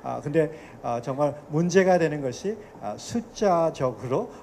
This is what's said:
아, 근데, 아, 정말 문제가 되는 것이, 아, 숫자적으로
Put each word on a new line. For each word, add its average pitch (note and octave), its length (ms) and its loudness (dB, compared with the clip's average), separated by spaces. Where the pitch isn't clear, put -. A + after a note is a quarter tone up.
아, B2 200 -6
근데, D#3 280 2
아, A#2+ 200 -4
정말 C#3+ 340 -2
문제가 F3+ 480 4
되는 D3+ 240 0
것이, C#3+ 360 -4
아, G#2 160 -8
숫자적으로 E3 1300 0